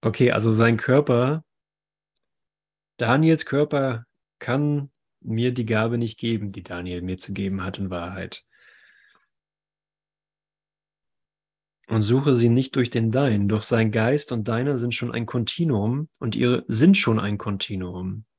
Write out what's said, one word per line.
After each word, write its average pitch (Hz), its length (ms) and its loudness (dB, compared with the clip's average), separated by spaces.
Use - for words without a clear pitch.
Okay, 120 300 2
also 113 220 2
sein 117 240 4
Körper, 131 680 2
Daniels 151 480 4
Körper 135 580 -2
kann 143 540 -2
mir 117 300 -2
die 123 120 -4
Gabe 113 340 0
nicht 113 200 -6
geben, 104 340 -4
die 98 100 -14
Daniel 90 400 -8
mir 92 160 -6
zu - 140 -10
geben 98 320 -4
hat 92 140 -10
in 95 120 -6
Wahrheit. 90 540 -10
Und 110 140 0
suche 131 340 2
sie 117 120 4
nicht 127 280 2
durch 120 140 0
den 113 200 0
Dein, 110 380 2
doch 104 140 0
sein 113 280 2
Geist 113 400 0
und 113 160 -4
deiner 123 320 -2
sind 120 160 -4
schon 123 180 -6
ein 117 140 -4
Kontinuum 123 840 0
und 113 180 -4
ihre, 123 320 2
sind 151 280 6
schon 110 220 2
ein 104 200 -2
Kontinuum. 95 840 -6